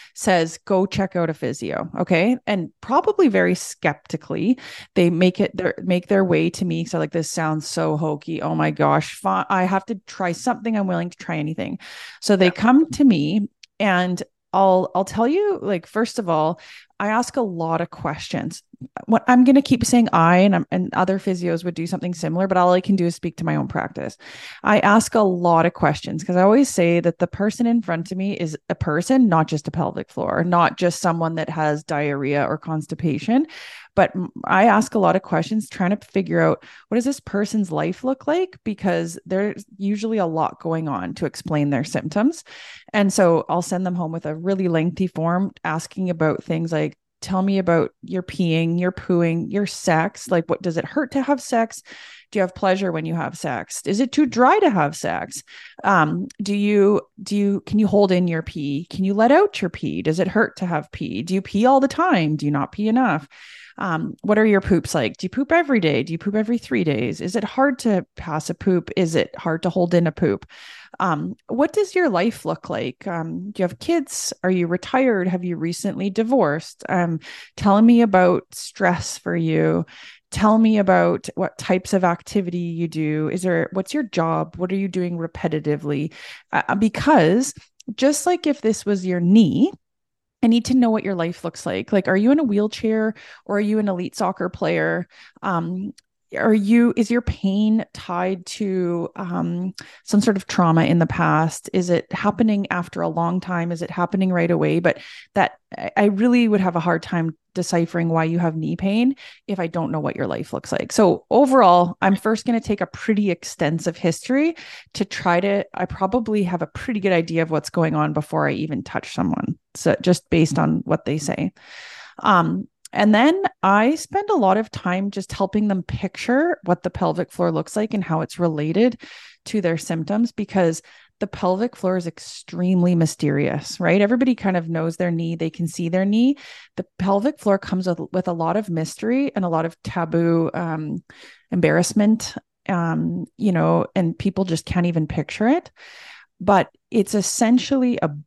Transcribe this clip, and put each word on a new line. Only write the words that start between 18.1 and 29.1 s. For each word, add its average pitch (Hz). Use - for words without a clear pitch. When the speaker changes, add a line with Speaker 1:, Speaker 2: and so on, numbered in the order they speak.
Speaker 1:
What 226
I'm 247
gonna 269
keep 247
saying 240
I, 170
and 196
I'm, 170
and 185
other 190
physios 175
would 175
do 165
something 180
similar, 165
but 185
all 180
I 185
can 196
do 175
is 170
speak -
to -
my 156
own 147
practice. -
I 208
ask 208
a 226
lot 175
of 175
questions 156
'cause 180
I 185
always 233
say 170
that 170
the 175
person 214
in 233
front 170
of 185
me 190
is 156
a 180
person, 220